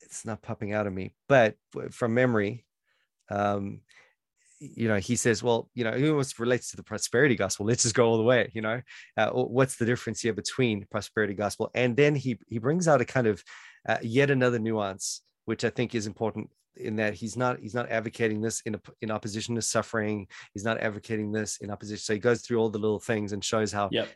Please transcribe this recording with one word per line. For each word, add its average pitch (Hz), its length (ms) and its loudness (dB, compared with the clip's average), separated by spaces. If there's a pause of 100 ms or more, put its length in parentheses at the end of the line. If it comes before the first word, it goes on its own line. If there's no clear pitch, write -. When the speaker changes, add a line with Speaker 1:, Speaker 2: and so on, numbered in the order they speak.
Speaker 1:
it's - 240 -16
not 110 180 -8
popping 107 300 -8
out 107 160 2
of 95 40 -4
me, 95 220 -8 (140)
but 120 260 8 (180)
w-, - 180 -8
from 113 240 0
memory, 117 500 2 (640)
um, 101 500 0 (800)
you 117 280 -6
know, 107 120 2
he 110 180 -2
says, 110 260 2
"Well, 117 320 2
you 123 100 -2
know, 110 80 -2
it 131 160 2
almost 143 300 0
relates 117 320 0
to - 60 -14
the 98 80 -12
prosperity 117 500 2
gospel. 98 320 0
Let's 120 160 2
just 120 120 0
go 120 120 6
all 113 100 4
the 110 60 2
way, 120 320 4
you 113 60 -8
know, 110 200 -4 (360)
uh, 110 100 4
w-, 123 220 0
what's 135 280 2
the 117 100 0
difference 117 340 -2
here 113 140 0
between 107 560 -2
prosperity 104 440 -2
gospel?" 104 400 -2
And 120 220 2
then 147 180 6
he, 135 240 -4 (100)
he 113 100 -6
brings 156 280 0
out 147 140 6
a 120 40 0
kind 123 220 2
of, 107 160 2 (460)
uh, 113 140 2
yet 131 280 4
another 127 300 2
nuance, 107 640 -4 (240)
which 110 180 -2
I 117 60 2
think 120 240 -2
is 107 120 -2
important 107 440 -6 (260)
in 107 200 -6
that 107 160 0
he's 107 240 -8
not, 123 240 0
he's 107 140 -10
not 120 160 -4
advocating 110 500 0
this 110 220 -4
in 110 120 -6
a, 104 60 -8 (220)
in 110 80 -4
opposition 107 440 -6
to 113 60 -2
suffering. 107 640 -2 (280)
He's 101 100 -8
not 113 160 0
advocating 107 500 -4
this 107 280 -4
in 101 120 -10
opposition. 104 320 -8
So 110 120 -2
he 104 40 0
goes 120 220 2
through - 160 -2
all 113 140 2
the 104 80 -4
little 104 200 0
things 104 360 -2
and 98 100 -6
shows 107 260 0
how 101 220 -2
Speaker 2:
Yep. 113 240 -2